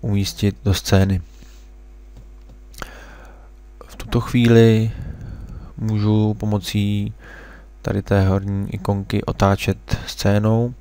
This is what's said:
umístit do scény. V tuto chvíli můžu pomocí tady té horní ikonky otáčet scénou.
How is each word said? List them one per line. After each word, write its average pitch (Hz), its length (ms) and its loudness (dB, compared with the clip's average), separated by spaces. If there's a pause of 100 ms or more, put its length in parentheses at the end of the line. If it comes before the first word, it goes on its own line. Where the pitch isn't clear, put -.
umístit 101 600 -2
do 101 100 2
scény. 95 480 2 (2750)
V - 80 -20
tuto - 260 -2
chvíli 113 720 6 (880)
můžu 107 560 0
pomocí 104 800 -2 (680)
tady 98 200 -2
té 98 260 2
horní 98 460 -2
ikonky 101 500 -2
otáčet - 760 0 (100)
scénou. 110 720 0